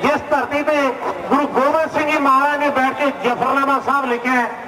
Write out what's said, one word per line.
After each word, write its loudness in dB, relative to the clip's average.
ਜਿਸ 2
ਧਰਤੀ 0
ਤੇ 0
ਗੁਰੂ 2
ਗੋਬਿੰਦ 0
ਸਿੰਘ -2
ਜੀ 2
ਮਹਾਰਾਜ 2
ਨੇ 0
ਬੈਠ 0
ਕੇ 0
ਜਫਰਨਾਮਾ 0
ਸਾਹਿਬ 0
ਲਿਖਿਆ -2
ਹੈ 0